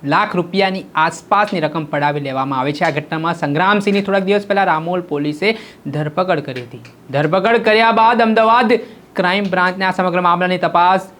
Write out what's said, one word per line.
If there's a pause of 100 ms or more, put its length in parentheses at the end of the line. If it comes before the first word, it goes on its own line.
લાખ
રૂપિયાની (100)
આસપાસની
રકમ
પડાવી
લેવામાં
આવે
છે.
આ
ઘટનામાં
સંગ્રામસિંહની
થોડાક
દિવસ
પહેલા
રામોલ
પોલીસે (280)
ધરપકડ
કરી
હતી. (300)
ધરપકડ
કર્યા
બાદ
અમદાવાદ (440)
ક્રાઇમ
બ્રાન્ચને
આ
સમગ્ર
મામલાની
તપાસ (200)